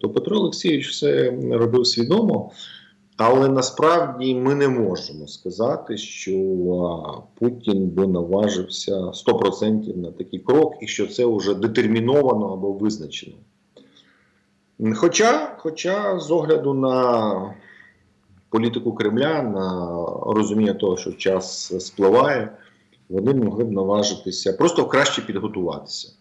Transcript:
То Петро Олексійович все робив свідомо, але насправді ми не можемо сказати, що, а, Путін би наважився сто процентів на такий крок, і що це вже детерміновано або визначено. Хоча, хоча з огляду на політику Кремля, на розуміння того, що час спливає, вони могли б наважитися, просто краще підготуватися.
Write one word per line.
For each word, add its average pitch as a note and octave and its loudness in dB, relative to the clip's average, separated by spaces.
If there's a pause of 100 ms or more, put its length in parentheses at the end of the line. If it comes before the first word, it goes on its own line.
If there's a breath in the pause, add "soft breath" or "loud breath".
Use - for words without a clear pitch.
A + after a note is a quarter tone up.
То G#2+ -2
Петро - -2
Олексійович E3 0
все C3+ 0 (180)
робив A#2+ 2
свідомо, D#3+ 0 (640 loud breath)
але C3 6
насправді C3 2
ми C3 2
не C#3 4
можемо F#2 -2
сказати, A2 -4
що, - -6 (460)
а, E2 -6 (180)
Путін A2 0
би F#2+ 0
наважився F#2 -2
сто - 0
процентів G#2+ 0
на E2+ -8
такий F2+ -10
крок, D3 4
і G#2+ -10
що G2+ -4
це - 0
вже G2+ 2
детерміновано A2+ 2
або F#2+ -2
визначено. G2 -6 (1600 soft breath)
Хоча, A3+ 2
хоча F#3 -2
з D3+ -6
огляду D#3 2
на A#2 0 (920 loud breath)
політику A2+ 0
Кремля, B2+ 0
на F#2+ -4 (460)
розуміння G#2 2
того, F#2 0
що - -8
час - -4 (120)
спливає, A2+ 2 (580 loud breath)
вони G2 0
могли A2 0
б A2 -2
наважитися, G2 -2
просто D3 2
краще C3+ 0
підготуватися. F#2+ -6 (140)